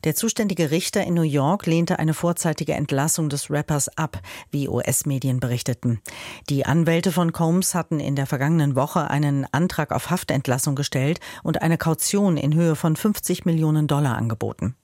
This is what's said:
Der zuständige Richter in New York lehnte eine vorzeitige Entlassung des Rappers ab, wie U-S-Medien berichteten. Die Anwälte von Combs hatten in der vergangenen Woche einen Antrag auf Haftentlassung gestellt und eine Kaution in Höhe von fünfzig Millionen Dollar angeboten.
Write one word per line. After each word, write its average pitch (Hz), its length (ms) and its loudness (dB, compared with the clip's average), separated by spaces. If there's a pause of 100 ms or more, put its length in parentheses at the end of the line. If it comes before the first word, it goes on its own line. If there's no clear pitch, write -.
Der 156 100 0
zuständige 196 560 0
Richter 165 360 0
in 180 80 0
New 170 80 4
York 147 440 2
lehnte 170 320 2
eine 156 160 2
vorzeitige 165 600 -2
Entlassung 147 560 0
des 143 200 -6
Rappers 147 460 0
ab, 156 240 -4 (320)
wie 143 160 -2
U-S-Medien 131 720 -2
berichteten. 123 640 -2 (480)
Die 139 160 0
Anwälte 165 480 2
von 170 180 2
Combs 170 420 0
hatten 160 280 -2
in 143 160 -2
der 139 80 0
vergangenen 143 500 2
Woche 143 340 0
einen 139 440 0
Antrag 160 400 0
auf - 160 -4
Haftentlassung 135 680 0
gestellt 139 460 0 (200)
und 160 200 -2
eine 165 160 2
Kaution 180 580 2
in 147 180 0
Höhe 160 220 4
von 156 220 2
fünfzig - 480 -2
Millionen 156 420 2
Dollar 143 300 2
angeboten. 110 680 -4